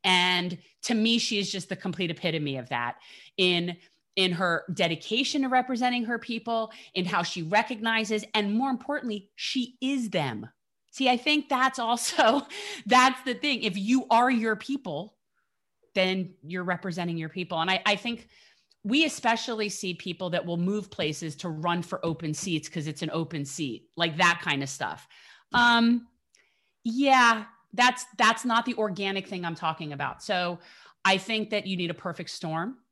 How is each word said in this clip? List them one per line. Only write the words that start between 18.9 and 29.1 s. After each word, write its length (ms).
especially 640
see 260
people 360
that 160
will 100
move 340
places 460
to 120
run 340
for 240
open 260
seats 360
'cause 180
it's 160
an 100
open 320
seat, 520
like 220
that 240
kind 200
of 60
stuff. 400
Um, 540
yeah, 600
that's, 320
that's 280
not 200
the 120
organic 500